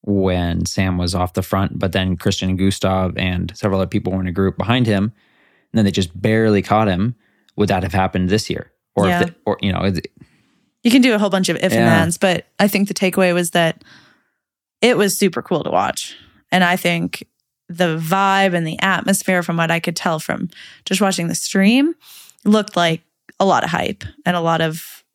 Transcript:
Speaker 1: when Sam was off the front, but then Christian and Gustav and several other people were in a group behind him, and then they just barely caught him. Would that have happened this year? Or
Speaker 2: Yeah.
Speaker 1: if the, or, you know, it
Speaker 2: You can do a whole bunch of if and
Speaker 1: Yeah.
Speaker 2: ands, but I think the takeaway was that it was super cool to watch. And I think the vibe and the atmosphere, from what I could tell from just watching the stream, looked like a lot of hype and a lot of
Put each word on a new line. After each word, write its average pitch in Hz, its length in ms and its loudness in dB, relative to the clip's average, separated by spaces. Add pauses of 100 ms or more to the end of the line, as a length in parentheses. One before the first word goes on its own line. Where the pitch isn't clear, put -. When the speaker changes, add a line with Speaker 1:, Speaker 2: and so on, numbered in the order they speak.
Speaker 1:
when 90 640 0
Sam 92 320 -2
was 90 160 -2
off 90 200 -2
the 92 80 -2
front, 95 360 -4
but 92 140 -2
then 92 240 -2
Christian 95 320 -2
and 92 100 -2
Gustav 95 580 0
and 90 400 -4
several 98 240 -2
other 92 80 -2
people 101 240 -4
were 95 80 -2
in 92 80 -4
a 87 40 -6
group 95 240 0
behind 120 300 0
him, 101 180 2
and - 720 -8
then 107 60 4
they 98 60 4
just 90 300 -4
barely 110 420 2
caught 107 260 2
him. 98 260 -2 (420)
Would 104 120 2
that 92 160 0
have 92 80 -6
happened 92 360 0
this - 220 0
year? - 220 -8 (240)
Or 101 100 4
Speaker 2:
Yeah. 175 140 2
Speaker 1:
if 175 80 2
the, 165 60 -14 (100)
or, - 160 -2
you 98 120 0
know, 87 120 -2
it 95 240 -2 (760)
Speaker 2:
You 240 100 2
can 262 100 6
do 240 120 4
a 208 40 0
whole 202 120 0
bunch 190 180 0
of 165 80 -2
if - 160 -2
and - 20 -2
Speaker 1:
Yeah. 165 280 4
Speaker 2:
ands, 165 140 -2
but 180 300 0 (140)
I 202 80 4
think 196 180 0
the 196 80 -8
takeaway 180 400 2
was 175 160 -2
that 165 320 0 (1000)
it 240 160 4
was 196 200 0
super 170 260 0
cool - 220 -2
to - 60 -4
watch. - 460 -2 (360)
And 185 120 2
I 175 120 2
think 175 500 -4 (420)
the 170 300 0
vibe 190 560 2
and 170 120 -2
the 156 140 -6
atmosphere, 185 640 0
from 165 140 -2
what 165 140 0
I 170 100 0
could 170 160 -4
tell 165 220 -2
from - 300 -6 (360)
just 196 160 -2
watching 180 280 0
the 170 60 -4
stream, 247 600 2 (500)
looked 208 320 2
like 165 260 2 (380)
a 196 40 -2
lot 160 200 4
of - 60 -4
hype - 340 -4 (200)
and 180 120 0
a 175 40 -2
lot 165 200 0
of 165 440 -6 (100)